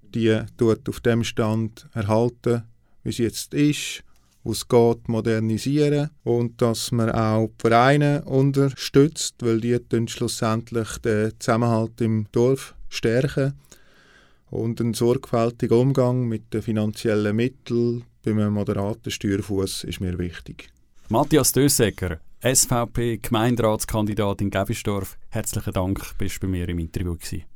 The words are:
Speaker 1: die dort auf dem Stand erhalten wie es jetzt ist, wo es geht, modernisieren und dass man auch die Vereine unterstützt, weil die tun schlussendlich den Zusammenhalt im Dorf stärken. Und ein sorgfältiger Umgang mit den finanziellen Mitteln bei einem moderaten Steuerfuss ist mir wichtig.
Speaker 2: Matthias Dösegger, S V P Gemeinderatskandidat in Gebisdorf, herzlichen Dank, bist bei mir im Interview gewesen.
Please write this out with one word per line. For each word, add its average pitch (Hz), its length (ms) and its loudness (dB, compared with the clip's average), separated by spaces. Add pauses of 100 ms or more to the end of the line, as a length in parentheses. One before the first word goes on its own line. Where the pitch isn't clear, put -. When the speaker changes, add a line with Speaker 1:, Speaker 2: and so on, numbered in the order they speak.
Speaker 1:
die 110 380 0 (160)
dort 110 320 2
auf - 100 -8
dem 117 240 0
Stand 110 720 -4
erhalten 117 720 0 (400)
wie 117 60 -4
es - 80 -6
jetzt - 360 -4
ist, - 480 0 (400)
wo 113 100 -6
es - 160 -6
geht, 117 400 4
modernisieren 117 1000 0 (140)
und 120 360 0
dass 117 320 0
man 113 180 2
auch 110 360 2
die - 160 -12
Vereine 143 600 4
unterstützt, 139 1160 2
weil 113 200 2
die 120 180 0
tun 117 300 -2
schlussendlich 113 920 -4
den 110 400 0
Zusammenhalt 113 600 0
im 110 320 0
Dorf 127 420 2 (140)
stärken. 139 680 0 (960)
Und 113 300 -4
ein 117 140 0
sorgfältiger 117 840 0
Umgang 127 500 2
mit 110 240 -6
den 107 100 -2
finanziellen 107 720 0
Mitteln 120 680 0 (180)
bei 110 100 -2
einem 104 200 2
moderaten 101 580 -4
Steuerfuss 98 720 -2
ist - 160 -8
mir 90 180 -4
wichtig. - 500 -10 (400)
Speaker 2:
Matthias 139 440 2
Dösegger, 101 680 2 (200)
S 131 260 2
V 120 200 0
P 117 340 -4
Gemeinderatskandidat 107 1200 0
in 101 80 0
Gebisdorf, 98 680 -4 (140)
herzlichen 107 420 -6
Dank, 95 460 -4
bist - 220 -4
bei 98 60 -4
mir 90 220 -2
im 87 100 -4
Interview 85 380 -4
gewesen. - 280 -10 (120)